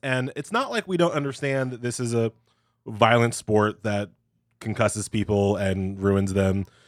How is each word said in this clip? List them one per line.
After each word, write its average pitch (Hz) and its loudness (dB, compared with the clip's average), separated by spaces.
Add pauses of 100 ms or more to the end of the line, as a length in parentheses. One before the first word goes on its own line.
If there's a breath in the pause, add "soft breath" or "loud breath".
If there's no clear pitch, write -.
And 131 -2
it's - -10
not 247 -2
like 233 -6
we 185 -2
don't 170 4
understand 135 -2
that 120 -12
this 120 -4
is 117 -2
a 113 2 (540)
violent 117 4
sport 107 0
that 104 -2 (500)
concusses 107 -2
people 101 2
and 95 -2
ruins 98 2
them. 95 2 (240 soft breath)